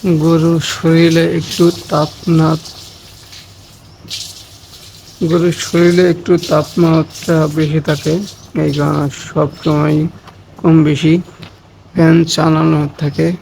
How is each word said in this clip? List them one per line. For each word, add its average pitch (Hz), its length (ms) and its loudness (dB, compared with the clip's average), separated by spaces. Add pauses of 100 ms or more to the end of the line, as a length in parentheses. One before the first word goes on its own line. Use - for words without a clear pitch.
গরুর 165 560 2
শরীরে 165 640 2 (140)
একটু 165 260 -2 (240)
তাপনা-, 160 680 0 (2750)
গরুর 170 260 0 (100)
শরীরে 175 440 2
একটু 170 220 -2 (180)
তাপমাত্রা 160 880 0 (200)
বেশি 156 240 0
থাকে, 151 340 -2 (480)
এই 151 100 0
কারণে 147 340 -2 (240)
সবসময় 151 680 -2 (600)
কম 160 180 2 (100)
বেশি 156 300 2 (800)
ফ্যান 165 300 4
চালানো 160 560 0 (180)
থাকে। 156 300 -2 (140)